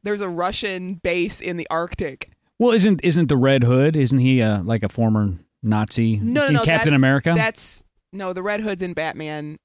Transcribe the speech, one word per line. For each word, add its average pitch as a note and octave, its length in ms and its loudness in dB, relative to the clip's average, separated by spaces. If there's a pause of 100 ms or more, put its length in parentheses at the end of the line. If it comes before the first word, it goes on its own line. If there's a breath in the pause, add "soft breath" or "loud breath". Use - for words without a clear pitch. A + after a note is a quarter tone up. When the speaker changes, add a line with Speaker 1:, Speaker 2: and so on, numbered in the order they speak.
Speaker 1:
there's G#3 200 -6
a G3 80 -6
Russian F#3 720 -6
base F3 380 -2
in F3 180 -6
the - 120 -8
Arctic. E3 600 -6 (280)
Speaker 2:
Well, A#3+ 140 4
isn't, G3+ 320 4
isn't E3 240 2
the C#3+ 80 2
Red C3 260 4
Hood, C3 340 4
isn't C3+ 220 2
he, B2+ 220 4
uh, G#2 220 2
like, A2 200 -2
a G2+ 60 -4
former G#2+ 460 0 (280)
Nazi G#2+ 540 0
Speaker 1:
No, A#3 260 0
no, C#4 40 2
Speaker 2:
in C4+ 80 2
Speaker 1:
no, - 100 2
Speaker 2:
Captain D#3+ 280 2
Speaker 1:
that's, C#3 80 4
Speaker 2:
America? C3+ 360 2
Speaker 1:
that's, - 480 -4 (280)
no, F#3 200 -8
the F3+ 100 -8
Red G#3 180 -4
Hood's G3 220 -6
in F3+ 120 -6
Batman D3+ 720 -8